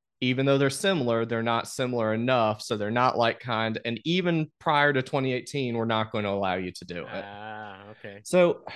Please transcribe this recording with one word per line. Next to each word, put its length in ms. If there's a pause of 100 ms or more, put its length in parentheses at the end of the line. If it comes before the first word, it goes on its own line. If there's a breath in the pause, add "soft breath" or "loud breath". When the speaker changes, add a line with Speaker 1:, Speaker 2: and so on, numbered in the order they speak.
(220)
Speaker 1:
"Even 260
though 100
they're 140
similar, 520
they're 200
not 240
similar 480
enough. 480
So 140
they're 120
not 260
like 240
kind. 460
And 200
even 520
prior 340
to 120
twenty 300
eighteen, 420
we're 100
not 260
gonna 220
allow 220
you 160
to 140
do 200
it." 180
Speaker 2:
Ah, 680
okay. 320
Speaker 1:
So, 420 (100)